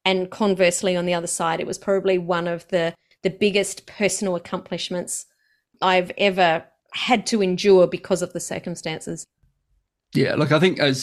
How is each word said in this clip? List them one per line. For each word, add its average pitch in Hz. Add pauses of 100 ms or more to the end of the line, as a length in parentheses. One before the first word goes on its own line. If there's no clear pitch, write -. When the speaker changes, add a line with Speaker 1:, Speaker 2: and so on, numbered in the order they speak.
Speaker 1:
And 185
conversely, 185
on 175
the 180
other 170
side, 165
it -
was -
probably 190
one 175
of 170
the, 165 (300)
the 185
biggest 196
personal 196
accomplishments - (540)
I've 185
ever 180 (280)
had 220
to 220
endure 185
because 170
of 175
the 170
circumstances. 165 (840)
Speaker 2:
Yeah, -
look, 147
I 151
think, 180
as 135